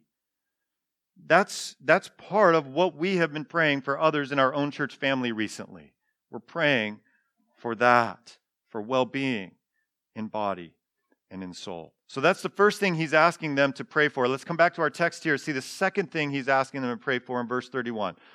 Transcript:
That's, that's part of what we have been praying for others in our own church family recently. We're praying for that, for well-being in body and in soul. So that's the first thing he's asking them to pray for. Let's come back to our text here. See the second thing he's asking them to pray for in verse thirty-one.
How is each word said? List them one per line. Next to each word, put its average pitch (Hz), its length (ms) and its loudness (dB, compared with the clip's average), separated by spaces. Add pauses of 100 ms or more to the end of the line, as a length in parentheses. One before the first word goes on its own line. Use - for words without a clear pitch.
(1300)
That's, 175 580 2
that's 160 340 2
part 190 360 4
of 151 140 2
what 156 280 0
we 180 220 -2
have 165 160 0
been 156 120 -6
praying 151 360 0
for 143 180 -4
others 147 320 0
in 143 80 0
our 131 140 4
own 143 180 -2
church 143 240 -6
family 131 360 -2
recently. 98 600 -8 (380)
We're 120 100 -12
praying 120 600 -2 (580)
for 117 180 -6
that, 117 640 2 (320)
for 110 120 -8
well-being 127 720 -2 (640)
in 110 120 -10
body 95 480 -6 (560)
and 95 100 -14
in 90 120 -12
soul. 85 400 -14 (140)
So 135 140 -8
that's 170 200 0
the 185 80 -8
first 202 300 0
thing 190 140 0
he's 156 200 -4
asking 156 420 2
them 139 180 2
to 135 120 -10
pray 151 240 2
for. 127 180 0
Let's 131 160 -2
come 165 140 -6
back 170 180 4
to 170 60 -4
our 147 80 0
text 170 340 -4
here. 151 140 2
See 151 160 -6
the 131 80 -4
second 190 500 -4
thing 147 180 -2
he's 139 200 -4
asking 135 320 0
them 123 100 -4
to 113 100 -8
pray 127 180 -2
for 123 200 -6
in 120 80 -6
verse 123 220 -6
thirty-one. 113 480 -4 (180)